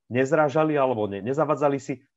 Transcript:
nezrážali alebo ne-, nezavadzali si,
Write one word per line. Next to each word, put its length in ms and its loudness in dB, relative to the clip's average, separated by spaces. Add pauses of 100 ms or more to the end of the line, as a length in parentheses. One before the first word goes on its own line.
(120)
nezrážali 640 2
alebo 320 0
ne-, 160 -8
nezavadzali 560 0
si, 240 -10 (120)